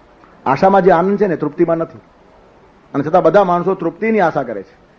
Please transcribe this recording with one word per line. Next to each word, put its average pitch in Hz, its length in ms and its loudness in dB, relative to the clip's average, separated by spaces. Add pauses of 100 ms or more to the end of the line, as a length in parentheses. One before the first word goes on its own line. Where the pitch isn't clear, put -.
(460)
આશામાં 190 360 2
જે 180 100 4
આનંદ 185 280 0
છે 202 80 0
ને, 165 80 -4
તૃપ્તિમાં 160 420 -2
નથી. 151 220 -10 (960)
અને - 100 -4
છતાં 170 200 2
બધા 196 200 4
માણસો 175 320 -2
તૃપ્તિની 190 440 -4
આશા 156 240 -2
કરે 107 200 -12
છે - 140 -20 (220)